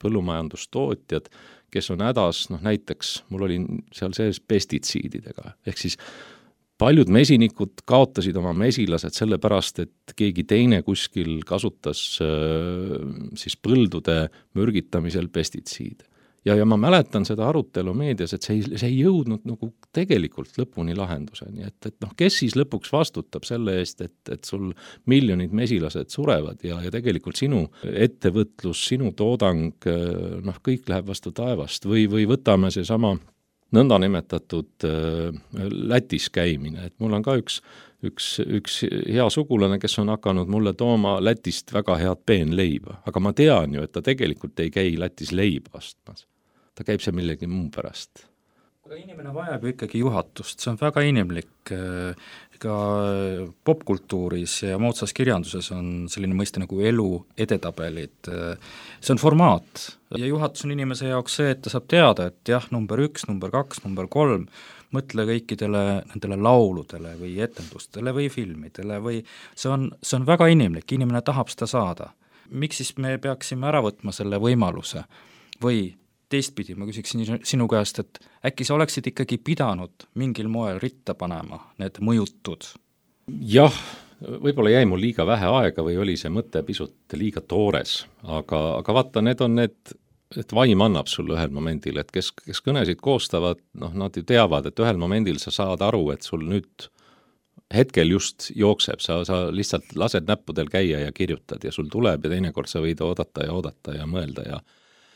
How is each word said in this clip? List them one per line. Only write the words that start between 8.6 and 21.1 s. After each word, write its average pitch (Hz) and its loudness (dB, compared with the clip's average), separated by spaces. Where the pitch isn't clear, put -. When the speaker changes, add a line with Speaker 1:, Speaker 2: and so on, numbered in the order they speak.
Speaker 1:
sellepärast, 104 0
et - -14
keegi 90 0
teine 113 6
kuskil 80 -2
kasutas, - -4
äh, 80 -2
siis - -10
põldude 87 2
mürgitamisel 87 -2
pestitsiide. - -8
Ja, 104 4
ja 107 6
ma 110 6
mäletan 123 4
seda 110 0
arutelu 92 -2
meedias, 113 -2
et 92 -8
see 107 -2
ei, 107 -2
see 123 -2
ei 131 2
jõudnud 143 2
nagu 113 -8
tegelikult 110 0
lõpuni 85 -4
lahenduseni. 90 -8